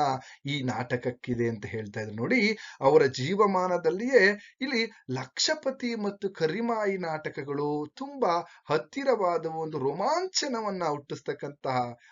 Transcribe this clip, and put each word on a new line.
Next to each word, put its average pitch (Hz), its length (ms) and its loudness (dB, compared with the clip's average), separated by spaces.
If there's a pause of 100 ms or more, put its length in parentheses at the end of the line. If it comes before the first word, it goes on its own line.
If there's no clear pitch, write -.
(460)
ಈ 143 180 -4
ನಾಟಕಕ್ಕಿದೆ 123 840 -2
ಅಂತ 107 160 -6
ಹೇಳ್ತಾ 107 340 -6
ಇದ್ರು. 104 160 -8
ನೋಡಿ, 208 420 2 (240)
ಅವರ 139 240 8
ಜೀವಮಾನದಲ್ಲಿಯೇ 185 1300 2 (220)
ಇಲ್ಲಿ 226 300 -2 (200)
ಲಕ್ಷಪತಿ 254 840 -2
ಮತ್ತು 202 340 -4
ಕರಿಮಾಯಿ 202 680 0
ನಾಟಕಗಳು 151 1000 -4
ತುಂಬಾ 247 480 0 (260)
ಹತ್ತಿರವಾದ 180 760 0
ಒಂದು 160 340 -4
ರೋಮಾಂಚನವನ್ನ 220 1040 -2
ಹುಟ್ಟಿಸ್ತಕ್ಕಂತಹ, 143 1120 -4 (160)